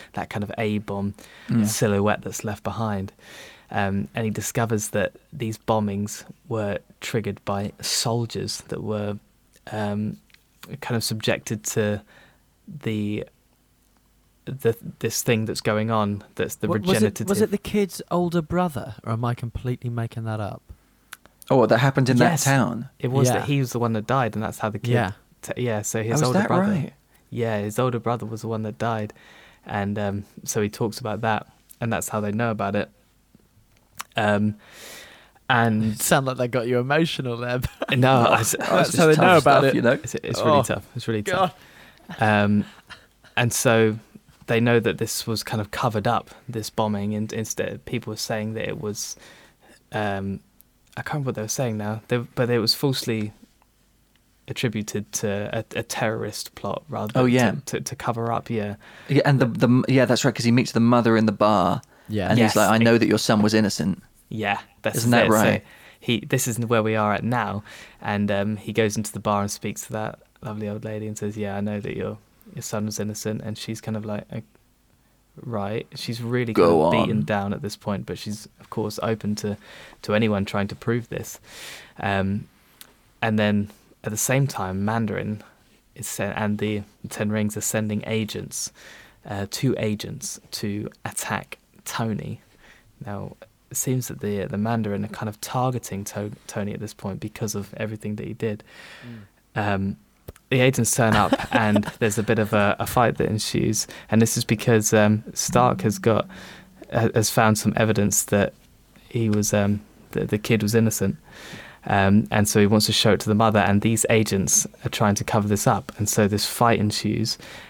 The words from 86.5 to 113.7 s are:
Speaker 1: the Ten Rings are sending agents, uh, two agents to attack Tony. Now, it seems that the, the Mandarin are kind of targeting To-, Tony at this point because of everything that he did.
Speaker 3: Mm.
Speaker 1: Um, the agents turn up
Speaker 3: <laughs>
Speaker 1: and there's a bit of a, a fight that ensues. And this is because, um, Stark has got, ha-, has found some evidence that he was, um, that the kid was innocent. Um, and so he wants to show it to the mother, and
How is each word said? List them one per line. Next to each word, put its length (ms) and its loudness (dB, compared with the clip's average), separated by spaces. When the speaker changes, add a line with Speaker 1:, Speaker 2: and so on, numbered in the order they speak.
Speaker 1:
the 240 -2
Ten 220 -4
Rings 240 -2
are 60 -8
sending 460 -2
agents, 640 -6
uh, 240 -6
two 260 -2
agents 640 -6
to 380 -6
attack 540 -8
Tony. 560 -4
Now, 300 -10
it 80 -10
seems 300 -2
that 140 -10
the, 240 -4
the 120 -6
Mandarin 480 -2
are 40 -8
kind 200 -8
of 100 -10
targeting 640 -4
To-, 260 -8
Tony 260 -6
at 60 -8
this 160 -12
point 240 -8
because 340 -8
of 220 -8
everything 400 -8
that 120 -8
he 60 -8
did. 300 -6
Speaker 3:
Mm. 40 -4
Speaker 1:
Um, 220 -2
the 120 2
agents 340 4
turn 200 6
up 160 4
Speaker 3:
<laughs> 80 -8
Speaker 1:
and 280 4
there's 180 0
a 60 0
bit 160 2
of 140 0
a, 260 4
a 80 -4
fight 300 2
that 120 0
ensues. 560 0
And 120 4
this 140 4
is 80 -2
because, 500 2
um, 300 6
Stark 500 2
has 160 0
got, 280 2
ha-, 220 2
has 160 2
found 300 4
some 180 0
evidence 480 2
that 280 2
he 200 0
was, 240 2
um, 280 2
that 180 -2
the 100 0
kid 240 0
was 100 0
innocent. 440 2
Um, 440 4
and 180 2
so 120 4
he 80 8
wants 200 4
to 60 0
show 200 4
it 80 2
to 80 -4
the 40 4
mother, 260 4
and 220 4